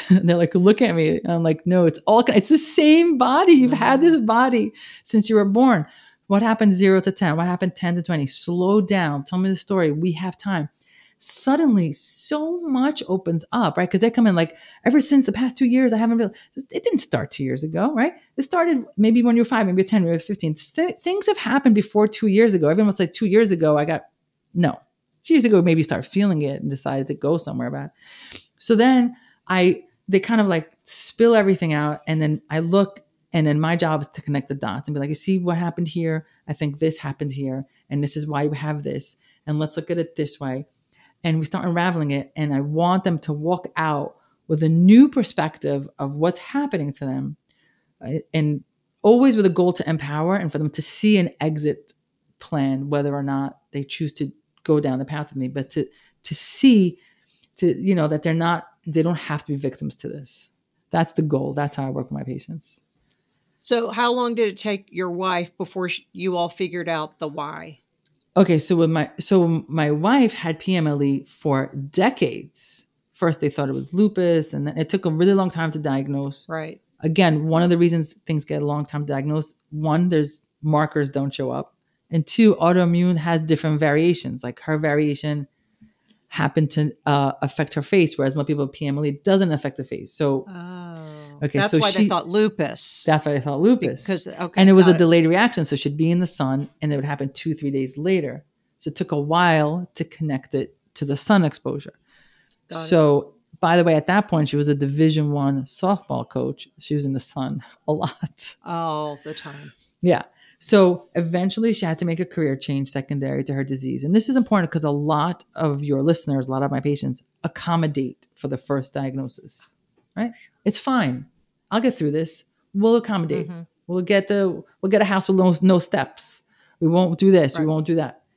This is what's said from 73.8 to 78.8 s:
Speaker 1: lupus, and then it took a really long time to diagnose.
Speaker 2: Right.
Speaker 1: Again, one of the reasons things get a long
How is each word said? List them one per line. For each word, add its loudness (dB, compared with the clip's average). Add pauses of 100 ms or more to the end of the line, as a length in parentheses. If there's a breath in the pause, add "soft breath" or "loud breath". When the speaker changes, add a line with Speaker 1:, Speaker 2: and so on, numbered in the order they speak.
Speaker 1:
lupus, 2
and -6
then -6
it -4
took -4
a 2
really 2
long 0
time -4
to -8
diagnose. -4
Speaker 2:
Right. -12 (200)
Speaker 1:
Again, 2
one 2
of 2
the 4
reasons 0 (140)
things -4
get -4
a -2
long -4